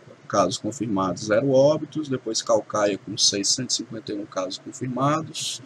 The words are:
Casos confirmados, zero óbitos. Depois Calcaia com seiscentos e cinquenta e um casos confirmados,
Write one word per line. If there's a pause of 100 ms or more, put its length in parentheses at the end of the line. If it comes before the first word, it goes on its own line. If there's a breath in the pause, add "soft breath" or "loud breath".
(300)
Casos
confirmados,
zero
óbitos.
Depois
Calcaia
com
seiscentos
e
cinquenta
e
um
casos
confirmados,